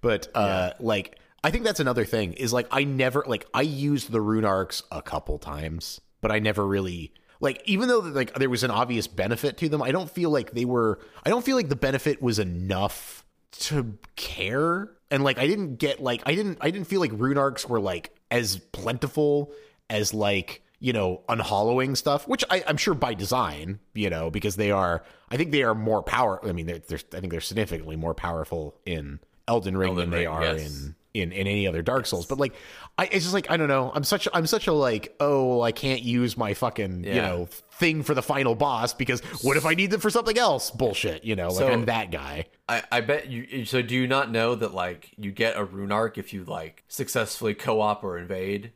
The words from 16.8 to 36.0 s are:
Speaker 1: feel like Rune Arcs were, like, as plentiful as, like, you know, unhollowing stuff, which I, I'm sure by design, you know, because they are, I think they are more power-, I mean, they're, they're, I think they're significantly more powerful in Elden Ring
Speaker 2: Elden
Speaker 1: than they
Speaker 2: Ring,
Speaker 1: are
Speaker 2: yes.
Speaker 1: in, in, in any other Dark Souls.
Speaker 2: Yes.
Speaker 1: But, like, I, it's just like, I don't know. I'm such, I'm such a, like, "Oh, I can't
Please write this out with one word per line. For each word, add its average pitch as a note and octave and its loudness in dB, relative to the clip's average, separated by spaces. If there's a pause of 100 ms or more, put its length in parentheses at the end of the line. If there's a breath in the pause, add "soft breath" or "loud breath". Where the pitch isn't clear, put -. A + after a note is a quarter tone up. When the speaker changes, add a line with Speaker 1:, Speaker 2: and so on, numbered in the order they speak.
Speaker 1:
feel G3 0
like D3+ 2
Rune C3 2
Arcs C#3 0
were, A#2+ 2
like, F2+ -2 (160)
as A2 2
plentiful C#3+ 0 (360 loud breath)
as, G#2+ 0
like, G2+ 0 (160)
you B2 0
know, F#2+ 0
unhollowing A#2 2
stuff, C#3+ 0
which B3+ 0
I, F#3 2
I'm D3+ 0
sure G3 2
by B2 0
design, G2 -2 (140)
you G2+ 0
know, E2 -2
because F#2+ -2
they G2+ 2
are, F2+ 2 (280 loud breath)
I B2 -4
think D#3 0
they C#3+ 4
are A2+ 2
more A2 0
power-, A2+ 2
I G2 -2
mean, E2+ -4
they're, E2 -6
they're, D#2+ -8 (140)
I E2+ -8
think F#2 -6
they're E2 -4
significantly E2+ -4
more D#2+ -2
powerful D#2+ -6 (100)
in D2 -6 (280)
Elden G2 0
Ring F#2 2
Speaker 2:
Elden F2 0
Speaker 1:
than E2+ 0
they E2 0
Speaker 2:
Ring, D#2 -4
Speaker 1:
are D#2+ 0
Speaker 2:
yes. D#2+ 0
Speaker 1:
in, D2 -10 (200)
in, F2+ -2
in F#2+ -2
any G2+ 0
other E2+ -2
Dark B2 0
Souls. F2 -4
Speaker 2:
Yes. - -20
Speaker 1:
But, C3+ -2
like, - 0 (460 loud breath)
I, F#3 4
it's F#3+ 0
just F3+ -2
like, G3+ -2
I E3+ 2
don't D#3 2
know. C3+ 2
I'm C#3+ 0
such, - 0
I'm E3 2
such G#3+ 2
a, F3 4
like, B2+ 2
"Oh, C3 4
I A#2 4
can't C3 0